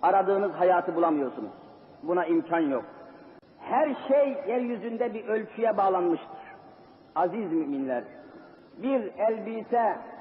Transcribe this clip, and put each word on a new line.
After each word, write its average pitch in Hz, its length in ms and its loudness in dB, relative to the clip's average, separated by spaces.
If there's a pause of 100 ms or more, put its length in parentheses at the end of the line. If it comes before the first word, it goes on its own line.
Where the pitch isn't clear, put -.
aradığınız 190 520 4
hayatı 180 420 4
bulamıyorsunuz. 143 560 0 (520)
Buna 175 220 0
imkan 165 340 2
yok. 139 240 0 (760)
Her 277 360 0 (120)
şey 277 300 4 (100)
yeryüzünde 233 680 -2
bir 220 140 -8
ölçüye 220 500 -2
bağlanmıştır. 185 680 0 (720)
Aziz 180 360 0
müminler, 135 520 -2 (760)
bir 226 400 0
elbise 220 800 0 (240)